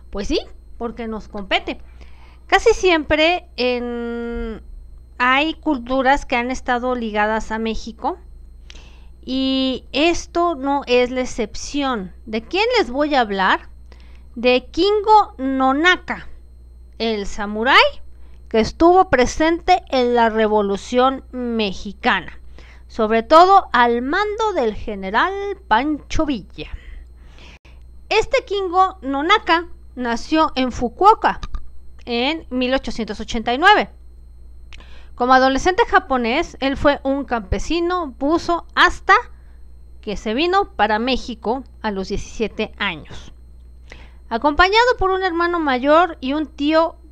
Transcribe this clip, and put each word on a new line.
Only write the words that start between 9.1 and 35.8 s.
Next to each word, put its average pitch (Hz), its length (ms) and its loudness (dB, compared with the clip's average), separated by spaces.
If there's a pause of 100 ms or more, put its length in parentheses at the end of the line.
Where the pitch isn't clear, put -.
Y 262 680 -2
esto 339 640 0
no 277 320 -2
es 247 240 2
la 254 120 -2
excepción. 247 920 -4 (100)
¿De 226 180 -6
quién 392 240 -2 (120)
les 339 100 2
voy 285 280 0
a 247 60 4
hablar? 202 460 0 (680)
De 247 340 2
Kingo 415 680 4
Nonaka, 269 880 0 (680)
el 220 280 -4
samurái 220 560 2 (640)
que 226 100 0
estuvo 359 520 4
presente 330 680 2 (100)
en 247 260 0
la 233 120 4
Revolución 220 1000 0
Mexicana, 214 1120 -4 (480)
sobre 226 340 0
todo 359 500 8
al 240 300 2
mando 415 540 -2
del 226 180 0
general 208 580 -2 (360)
Pancho 277 580 0
Villa. 202 420 -8 (1400)
Este 440 360 0
Kingo 381 580 0
Nonaka 339 680 0 (260)
nació 254 600 0
en 254 160 0
Fukuoka 247 640 2 (680)
en 254 440 -2
mil 254 240 0
ochocientos 226 460 -4
ochenta 233 340 -4
y 262 40 -2
nueve. 349 300 4 (1300)
Como 254 180 2
adolescente 269 540 4